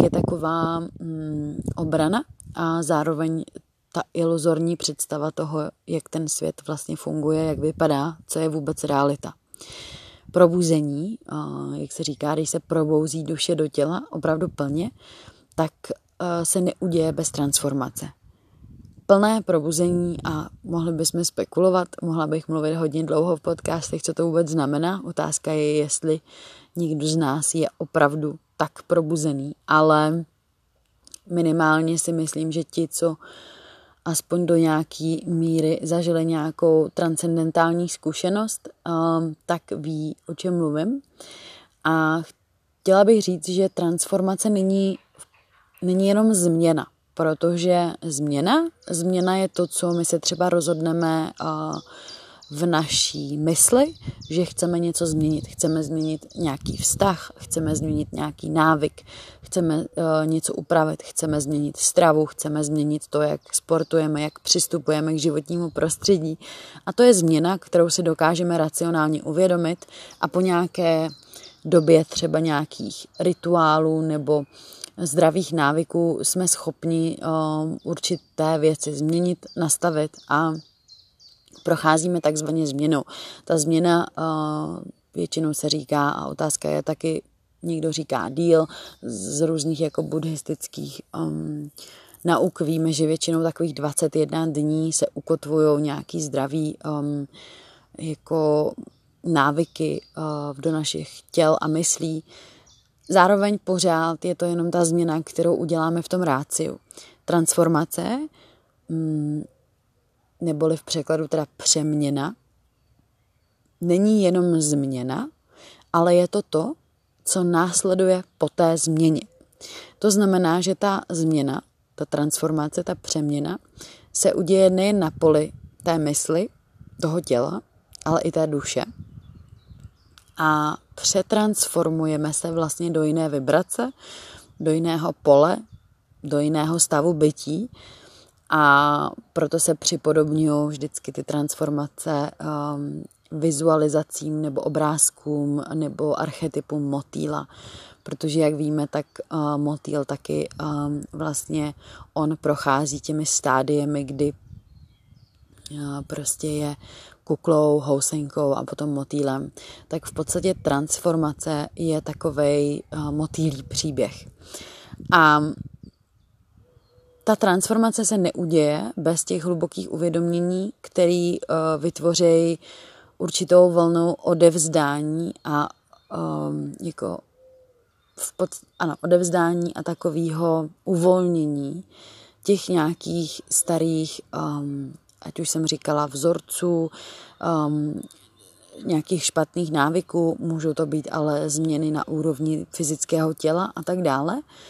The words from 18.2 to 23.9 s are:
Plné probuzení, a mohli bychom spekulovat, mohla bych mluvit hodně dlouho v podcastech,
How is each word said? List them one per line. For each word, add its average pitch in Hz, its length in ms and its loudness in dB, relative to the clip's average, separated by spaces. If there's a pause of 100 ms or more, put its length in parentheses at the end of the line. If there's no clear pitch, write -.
Plné 208 360 6
probuzení, 175 840 0
a 156 260 -6 (140)
mohli 170 280 -2
bychom 165 340 -2
spekulovat, 180 600 0 (140)
mohla 160 260 -2
bych 156 200 -4
mluvit 160 280 -2
hodně 160 280 -2
dlouho 160 320 0
v 147 60 -6
podcastech, 160 600 -4